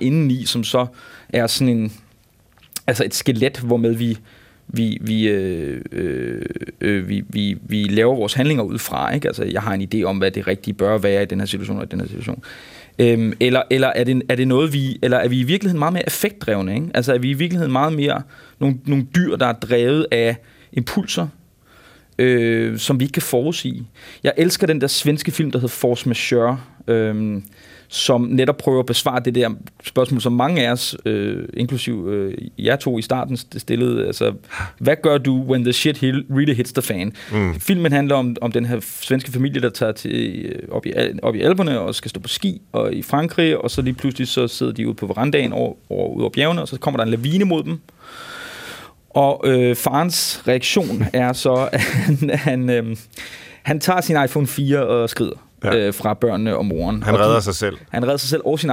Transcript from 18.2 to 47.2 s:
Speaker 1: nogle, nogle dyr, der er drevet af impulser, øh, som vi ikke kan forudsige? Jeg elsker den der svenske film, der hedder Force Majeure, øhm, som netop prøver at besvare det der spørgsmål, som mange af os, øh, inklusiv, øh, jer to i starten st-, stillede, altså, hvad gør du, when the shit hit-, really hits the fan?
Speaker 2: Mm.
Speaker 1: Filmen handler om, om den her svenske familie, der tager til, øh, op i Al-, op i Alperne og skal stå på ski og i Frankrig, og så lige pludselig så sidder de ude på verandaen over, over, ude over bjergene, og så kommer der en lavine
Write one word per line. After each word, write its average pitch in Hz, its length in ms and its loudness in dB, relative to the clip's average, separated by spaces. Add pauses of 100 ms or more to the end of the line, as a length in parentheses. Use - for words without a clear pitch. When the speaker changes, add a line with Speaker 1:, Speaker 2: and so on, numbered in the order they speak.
Speaker 1:
nogle, 135 180 2 (100)
nogle 139 200 2 (100)
dyr, 180 200 2
der 127 100 2
er 120 60 2
drevet 120 580 2
af 117 260 2 (360)
impulser, - 560 -2 (920)
øh, 117 600 2
som 131 220 0
vi 131 40 2
ikke - 80 -2
kan - 100 -2
forudsige? 127 600 -2 (420)
Jeg 135 120 4
elsker 170 300 2
den 156 140 2
der 139 60 2
svenske 147 440 0
film, 147 200 -2
der 127 80 -2
hedder 123 160 -2
Force 120 340 0
Majeure, 120 520 0 (280)
øhm, 107 540 0 (480)
som - 300 2
netop 131 360 2
prøver 131 240 2
at 123 60 -2
besvare 123 380 0
det 123 100 0
der 120 160 2 (340)
spørgsmål, 127 360 2
som 120 120 2
mange 131 340 2
af 120 60 0
os, - 240 -4 (100)
øh, 101 380 -2 (100)
inklusiv, 117 540 -4
øh, 98 260 -2 (240)
jer 117 180 2
to 127 220 -2
i 107 40 -2
starten 127 340 -2
st-, - 220 -14
stillede, 117 480 0
altså, 107 260 0 (460)
hvad 139 240 4
gør 147 160 4
du, 131 300 0
when 127 160 2
the 123 80 4
shit 147 260 0
hit-, 135 320 0
really 139 240 2
hits 120 180 -2
the 127 100 0
fan? 101 300 -4 (200)
Speaker 2:
Mm. 98 280 2
Speaker 1:
Filmen 170 320 2
handler 143 220 4
om, 123 260 0
om 117 120 0
den 117 140 0
her 117 140 -2
svenske - 520 -4
familie, 135 300 -2
der 123 80 0
tager 110 220 -2
til, 110 520 -6
øh, - 260 -8
op - 160 -6
i - 60 -4
Al-, - 300 -2
op 117 120 0
i 104 60 -4
Alperne 160 400 2
og 98 140 -4
skal - 140 -8
stå - 120 -10
på - 80 -10
ski - 320 -4 (120)
og 110 220 0
i - 80 -4
Frankrig, 160 560 2
og 120 120 -4
så 139 120 -2
lige 127 120 0
pludselig 127 340 -2
så 123 200 2
sidder 123 240 -2
de 113 140 -4
ude 113 80 -2
på 107 120 -6
verandaen 127 460 0
over, 120 220 -2 (160)
over, 95 240 -2
ude - 80 -2
over 107 100 0
bjergene, 160 280 0
og 151 80 -8
så 131 100 -10
kommer 139 200 -2
der 113 60 0
en 113 60 0
lavine 143 340 2